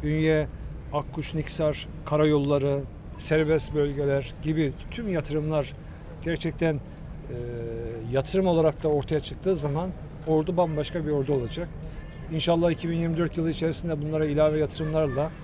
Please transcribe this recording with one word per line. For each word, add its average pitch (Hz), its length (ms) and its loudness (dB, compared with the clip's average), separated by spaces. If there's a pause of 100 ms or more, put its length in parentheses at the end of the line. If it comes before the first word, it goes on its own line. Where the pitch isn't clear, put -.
Ünye, 156 420 4 (460)
Akkuş, 147 420 -4
Niksar, 151 540 -2 (160)
karayolları, 143 760 4 (360)
serbest 156 580 2
bölgeler 139 680 0
gibi 156 300 2 (180)
tüm 233 180 -6
yatırımlar 151 640 0 (500)
gerçekten, 160 520 0
e, 135 60 -2 (1300)
yatırım 160 340 4
olarak 165 360 4
da 160 60 2
ortaya 151 320 2
çıktığı 180 360 -2
zaman 147 340 0 (360)
Ordu 160 300 2
bambaşka 160 500 0
bir 151 40 0
Ordu 143 240 2
olacak. 135 340 -2 (640)
İnşallah 170 380 4
iki 165 200 -2
bin 165 60 0
yirmi 165 200 0
dört 170 220 0
yılı 165 120 2
içerisinde 160 520 -2
bunlara 156 240 0
ilave 151 320 4
yatırımlarla 156 720 0 (140)